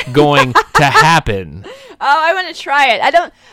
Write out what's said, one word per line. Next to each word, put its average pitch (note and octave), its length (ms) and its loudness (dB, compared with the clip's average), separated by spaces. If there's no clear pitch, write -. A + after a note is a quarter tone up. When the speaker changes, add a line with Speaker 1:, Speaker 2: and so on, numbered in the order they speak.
Speaker 1:
What? B2+ 80 -12
<laughs> - 0 -
Speaker 2:
going C#3 400 2
to - 100 2
happen. G#2 840 0
Speaker 1:
Oh, B4 320 -20
I D#4 340 0
wanna F4+ 200 -8
try C#4+ 400 0
it. G3+ 80 -6
I C#4 100 0
don't, E4 220 0